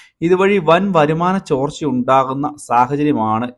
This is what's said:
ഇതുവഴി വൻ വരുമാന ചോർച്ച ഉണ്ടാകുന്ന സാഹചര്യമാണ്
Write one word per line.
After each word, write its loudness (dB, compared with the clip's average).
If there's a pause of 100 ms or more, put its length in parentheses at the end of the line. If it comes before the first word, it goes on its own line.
(220)
ഇതുവഴി 2
വൻ 2
വരുമാന 0
ചോർച്ച -4
ഉണ്ടാകുന്ന 0 (120)
സാഹചര്യമാണ് 0 (120)